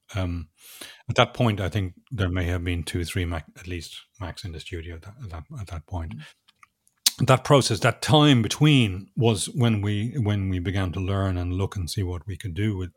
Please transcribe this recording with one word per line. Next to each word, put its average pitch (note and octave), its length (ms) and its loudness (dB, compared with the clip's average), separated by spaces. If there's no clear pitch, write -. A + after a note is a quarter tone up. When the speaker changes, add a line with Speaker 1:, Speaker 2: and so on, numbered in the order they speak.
Speaker 1:
um, F2 320 -4
at A#2+ 60 -4
that A#2+ 200 4
point, G#2+ 260 2
I F#2 80 -2
think F#2 260 -2
there F#2+ 180 0
may F2+ 180 -2
have F2 180 -2
been F2 180 -2
two, F2 220 -4
three F2 200 -2
Mac, E2+ 200 -4
at F2+ 120 -16
least F2 320 -10
Macs - 240 -12
in F#2 60 -10
the D#2+ 100 -12
studio E2+ 360 -12
at E2 60 -16
that, G2+ 200 -18
at F#2+ 80 -12
that, E2 140 -12
at F2+ 80 -10
that E2 180 -12
point. E2 300 -8
Speaker 2:
Mm. - 1120 -8
Speaker 1:
That C3 180 6
process, C3 360 4
that A#2 220 0
time D3 380 6
between G#2+ 760 2
was A2+ 300 4
when A2+ 360 2
we, G#2 340 -2
when G#2 320 0
we F#2 100 -2
began F#2 340 -2
to G2 80 -6
learn F#2+ 360 0
and F2 160 -4
look F#2 240 -4
and F2 140 -4
see G2+ 120 -4
what F2 240 -8
we F#2 100 -8
could F2 180 -10
do G2+ 220 -2
with, F2+ 200 -6